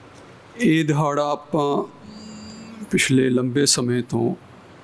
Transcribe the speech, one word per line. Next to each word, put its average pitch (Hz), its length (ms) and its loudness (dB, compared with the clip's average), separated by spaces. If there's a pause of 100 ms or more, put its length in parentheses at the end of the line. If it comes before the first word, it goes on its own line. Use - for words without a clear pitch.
(580)
ਇਹ 165 280 4
ਦਿਹਾੜਾ 147 460 0
ਆਪਾਂ 143 520 0 (1000)
ਪਿਛਲੇ 131 440 2
ਲੰਬੇ 127 360 2
ਸਮੇਂ 123 380 0
ਤੋਂ 120 320 0 (480)